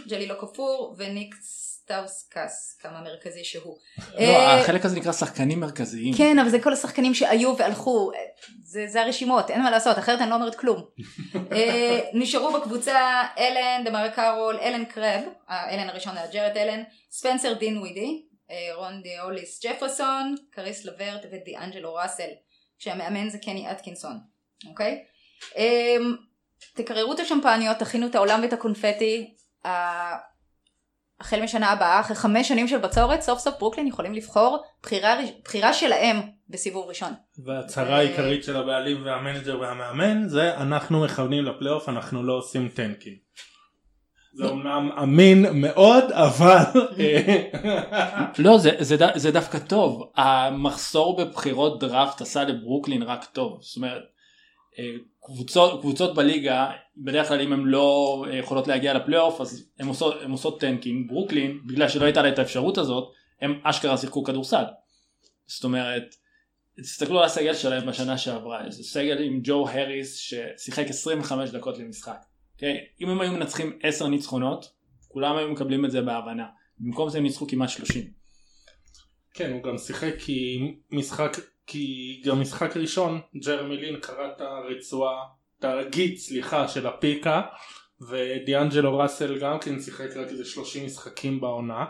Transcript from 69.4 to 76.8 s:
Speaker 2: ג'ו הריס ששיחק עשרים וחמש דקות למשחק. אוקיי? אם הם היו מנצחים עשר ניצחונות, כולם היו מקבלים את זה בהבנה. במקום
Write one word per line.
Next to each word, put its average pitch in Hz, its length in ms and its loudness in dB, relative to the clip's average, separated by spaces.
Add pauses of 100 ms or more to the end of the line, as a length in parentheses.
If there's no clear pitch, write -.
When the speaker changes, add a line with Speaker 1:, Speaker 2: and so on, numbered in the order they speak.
Speaker 2:
ג'ו 143 260 0
הריס 135 480 -6
ששיחק 123 720 -8
עשרים 151 320 -4
וחמש 131 300 -6
דקות 120 280 -10
למשחק. 113 400 -16 (360)
אוקיי? 143 220 -4 (240)
אם 175 80 -4
הם 185 120 0
היו 185 120 -2
מנצחים 160 500 -6
עשר 151 260 -2
ניצחונות, 143 580 -2 (420)
כולם 143 280 -2
היו 151 140 -2
מקבלים 139 340 -2
את 131 60 -2
זה 127 100 -2
בהבנה. 117 460 -6 (320)
במקום 120 300 -4